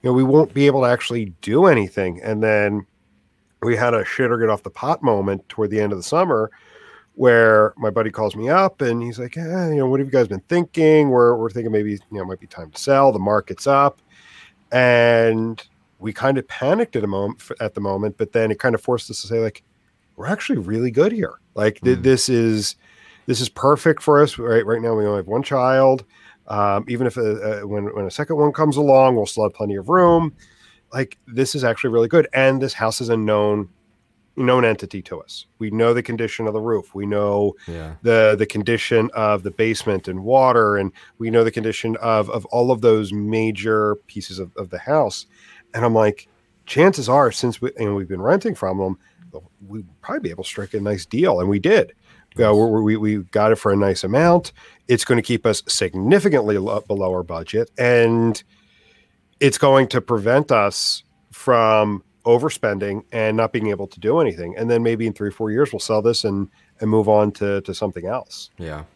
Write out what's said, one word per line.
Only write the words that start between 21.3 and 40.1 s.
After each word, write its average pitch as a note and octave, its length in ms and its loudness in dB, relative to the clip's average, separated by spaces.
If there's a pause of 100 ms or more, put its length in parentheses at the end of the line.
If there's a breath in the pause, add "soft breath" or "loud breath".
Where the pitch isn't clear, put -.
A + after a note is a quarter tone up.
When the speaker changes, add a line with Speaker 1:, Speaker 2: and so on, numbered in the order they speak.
Speaker 1:
Like, G#2+ 260 0
th-, B2+ 180 2
Speaker 2:
Mm. F2+ 40 -8
Speaker 1:
this C3 260 2
is, A2+ 460 0 (520 soft breath)
this A#2+ 140 -2
is B2 80 -4
perfect D3 540 2
for D3 180 4
us." D3 160 2
Right, A#2 300 0
right A2+ 160 -2
now, A#2 120 -2
we G#2 120 0
only G#2 120 0
have F#2 100 -8
one B2 160 -2
child. C3 600 2 (440 soft breath)
Um, G2+ 400 0
even B2 180 -2
if, A#2 100 -4
uh, B2 60 -4
uh, G#2+ 380 -4
when, G#2 340 -8
when G2+ 100 -6
a F#2 60 -8
second D3+ 260 -6
one D3 160 2
comes D3+ 240 0
along, C3 400 4
we'll G#2 80 0
still G#2+ 200 -4
have G#2 100 -2
plenty G2+ 220 -6
of G2 120 -10
room. E3+ 460 4 (580 soft breath)
Like, C3 240 -6 (100)
this B2+ 280 -4
is C3 100 -4
actually A#2 240 -2
really A2+ 200 2
good. D#3 260 4
And C3+ 260 2
this C3 140 -4
house A2 260 -4
is A#2 80 -6
a A#2 80 0
known, G#2 540 0 (680)
known B2+ 260 2
entity G#2 380 -2
to E2+ 220 -14
us. - 240 -20 (120)
We G#2+ 120 -6
know A#2 240 2
the A#2+ 80 -2
condition A2+ 440 -6
of G#2+ 60 -4
the A2 80 -4
roof. A2 340 -4
We G2+ 120 -8
know G2+ 480 -2 (120)
Speaker 2:
Yeah. D#2+ 360 -12
Speaker 1:
the, A2 340 4
the G#2 80 0
condition A2 720 -2
of G#2 280 -2
the F#2+ 100 -8
basement A2 540 -2
and F#2+ 160 -10